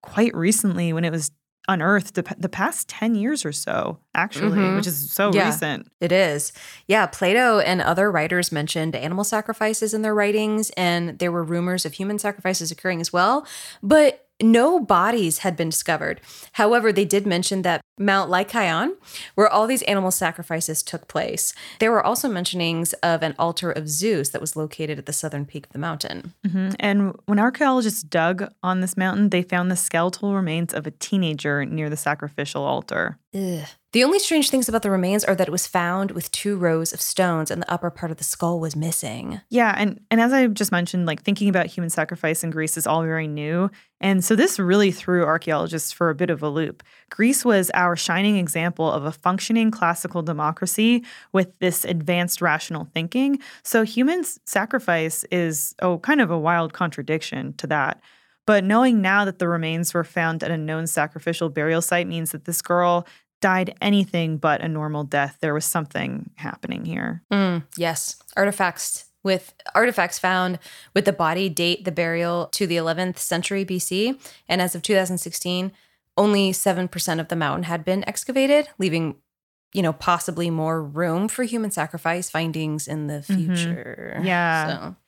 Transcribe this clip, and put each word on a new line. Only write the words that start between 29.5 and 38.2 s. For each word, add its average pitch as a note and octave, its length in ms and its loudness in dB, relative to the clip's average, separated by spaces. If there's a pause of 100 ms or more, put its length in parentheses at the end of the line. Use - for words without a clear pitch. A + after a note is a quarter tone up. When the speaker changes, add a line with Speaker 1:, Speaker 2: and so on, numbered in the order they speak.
Speaker 1:
the F3+ 60 0
skeletal F3+ 580 0
remains E3+ 400 -2
of D3+ 140 -6
a - 20 -8
teenager D3 720 -2
near D#3 240 -4
the D3+ 80 -4
sacrificial C#3+ 680 -4
altar. - 540 -4 (160)
Speaker 2:
Ugh. F3+ 260 -4 (320)
The A#3+ 120 4
only F4 140 4
strange D#4 300 2
things C4 220 0
about A3+ 120 0
the G#3 80 0
remains F#3+ 320 2
are G3 120 2
that F3+ 140 0
it D3+ 40 -6
was F3 140 -2
found F#3 460 -2
with E3+ 180 -6
two G3+ 260 -4
rows E3 380 0
of - 80 -8
stones E3+ 480 0
and E3+ 100 -4
the - 100 -6
upper F3 200 -2
part E3+ 200 -8
of D#3+ 60 -6
the - 80 -8